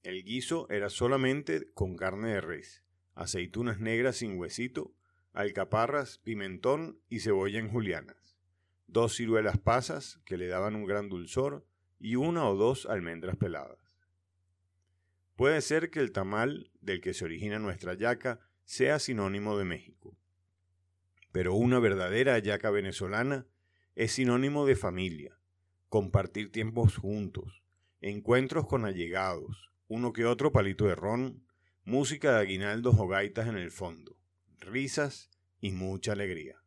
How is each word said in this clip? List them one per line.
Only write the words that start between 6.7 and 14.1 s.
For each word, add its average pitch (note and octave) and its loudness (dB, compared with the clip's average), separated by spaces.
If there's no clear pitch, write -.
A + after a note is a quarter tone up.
y A#2 -6
cebolla G2+ 2
en A2 -4
julianas, G2 -4
dos A#2 2
ciruelas A2 2
pasas - 0
que F#2 -6
le F2+ -4
daban F#2+ -2
un G#2 -6
gran G2+ 0
dulzor B2+ -4
y A2+ -2
una D3+ 2
o G2 4
dos A#2 4
almendras F2 -4
peladas. D2 -4